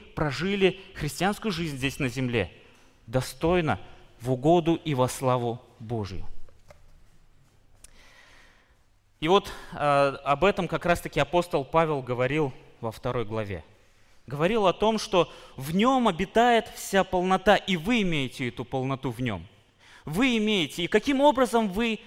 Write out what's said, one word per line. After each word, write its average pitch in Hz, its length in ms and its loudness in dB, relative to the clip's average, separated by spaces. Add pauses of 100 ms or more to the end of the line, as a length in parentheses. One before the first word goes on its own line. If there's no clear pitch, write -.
(140)
прожили 175 640 0 (140)
христианскую 196 580 -2
жизнь 160 240 -6
здесь 131 220 -4
на 139 100 -2
земле 120 440 -2 (540)
достойно, 143 720 0 (420)
в 123 120 -2
угоду 160 420 4 (100)
и 151 100 -2
во 127 140 2
славу 120 520 -2 (180)
Божию. 107 480 -6 (3000)
И 151 60 -2
вот, 196 240 4 (220)
э, - 40 -10
об 139 680 2
этом 196 240 2
как 160 180 -4
раз-таки 170 320 -2
апостол 165 460 0
Павел 156 380 0
говорил 127 500 0 (280)
во 113 120 -6
второй 123 320 -4
главе. 104 400 -6 (640)
Говорил 190 380 0
о 170 60 6
том, 214 260 0
что 175 340 0 (240)
в 139 180 -6
Нем 240 320 4
обитает 220 720 2
вся - 260 2
полнота, 185 540 2
и 190 200 -2
вы 208 260 0
имеете 143 460 -2
эту 120 160 -8
полноту 131 460 -4
в 113 100 -8
Нем. 101 260 -4 (580)
Вы 233 320 0
имеете. 208 480 0
И - 20 -2
каким 262 340 0
образом 240 480 2
вы 220 380 -2